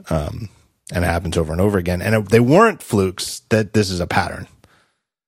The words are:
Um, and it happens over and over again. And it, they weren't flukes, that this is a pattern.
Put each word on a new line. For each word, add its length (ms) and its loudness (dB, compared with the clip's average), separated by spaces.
Um, 400 -4
and 120 -2
it 40 0
happens 280 -4
over 160 -2
and 80 -2
over 180 2
again. 240 -2
And 120 0
it, 140 -2
they 120 4
weren't 420 4
flukes, 580 -2
that 220 2
this 180 2
is 100 -4
a 60 -2
pattern. 420 -4